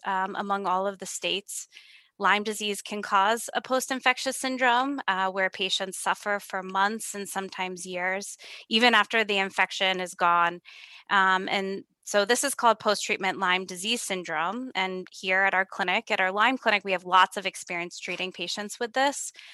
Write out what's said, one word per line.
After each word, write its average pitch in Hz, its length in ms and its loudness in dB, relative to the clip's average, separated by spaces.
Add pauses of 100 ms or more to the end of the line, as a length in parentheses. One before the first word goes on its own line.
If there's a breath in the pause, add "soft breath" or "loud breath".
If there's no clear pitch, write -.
um, 190 300 -2
among 196 320 -2
all 185 180 2
of 196 140 -4
the 185 80 -10
states. - 600 -6 (500 soft breath)
Lyme 196 260 4
disease 208 380 -4
can 208 200 -8
cause 208 520 2
a - 80 0
post-infectious 254 760 0
syndrome, 262 680 2
uh, 190 240 0
where 190 200 0
patients 190 480 -4
suffer - 420 -2
for 196 240 -8
months 196 500 -2
and 202 140 -8
sometimes 185 580 -6
years, 185 520 -4 (320 loud breath)
even 226 260 4
after 214 300 4
the 202 120 0
infection 190 640 0
is 180 140 -6
gone. 175 480 2 (480 loud breath)
Um, 190 420 4
and 196 320 -2 (220)
so 208 180 2
this 240 220 2
is 269 100 -2
called 226 240 4
post-treatment 196 600 0
Lyme 185 260 2
disease 190 360 -4
syndrome. 185 760 -4
And 185 360 -4
here 190 300 0
at 196 120 2
our 185 120 2
clinic, 190 440 -2
at 202 120 0
our 185 100 2
Lyme 226 260 2
clinic, 208 280 0
we 196 80 0
have 175 100 -2
lots 185 320 6
of 196 100 -6
experience 175 540 -8
treating 185 320 -6
patients 202 480 -8
with 233 140 -6
this. 269 400 0 (200 loud breath)